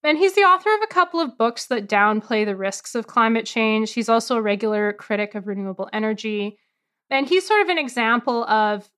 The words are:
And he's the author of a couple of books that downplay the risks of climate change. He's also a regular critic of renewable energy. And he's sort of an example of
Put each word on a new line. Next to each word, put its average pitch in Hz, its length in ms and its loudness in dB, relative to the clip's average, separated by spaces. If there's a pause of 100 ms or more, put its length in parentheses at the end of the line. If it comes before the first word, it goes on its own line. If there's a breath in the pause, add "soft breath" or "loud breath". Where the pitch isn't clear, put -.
And 302 140 2
he's 381 160 4
the 415 60 4
author 370 340 4
of 415 80 -2
a 440 60 -6
couple 349 320 0
of 277 180 -4
books 233 280 -2
that 208 220 -4
downplay 214 560 2
the 202 120 -4
risks 196 400 -8
of 226 100 -6
climate 226 400 2
change. 220 460 -2
He's 226 160 -4
also 226 280 2
a 226 60 0
regular 208 520 0
critic 208 420 -6
of 190 100 -10
renewable 196 460 -8
energy. 214 680 -4 (500)
And 269 200 0
he's 370 180 2
sort 427 160 4
of 339 60 0
an 349 100 0
example 233 680 -2
of 214 520 0